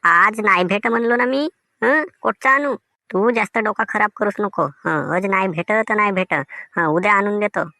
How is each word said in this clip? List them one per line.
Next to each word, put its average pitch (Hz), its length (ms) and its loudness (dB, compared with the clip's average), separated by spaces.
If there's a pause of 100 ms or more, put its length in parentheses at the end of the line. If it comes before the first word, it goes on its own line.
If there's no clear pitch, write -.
आज 180 380 2
नाही 190 240 2
भेट 190 220 -2
म्हणलो 233 300 0
ना 247 80 0
मी, 269 240 -2 (340)
हं? 285 220 2 (180)
कोटचा 220 280 -2
आणू? 277 240 2 (360)
तू 202 200 2
जास्त 226 280 -2
डोका 214 300 -2
खराब 214 280 0
करूच 208 240 -2
नको. 196 260 -2 (180)
हं, 151 320 -2
आज 185 100 -2
नाही 190 220 0
भेट 170 220 -4 (180)
तर 226 80 0
नाही 208 160 2
भेट. 185 220 -2 (420)
हं, 170 100 2
उद्या 175 260 2
आणून 208 280 2
देतो. 202 240 -2 (160)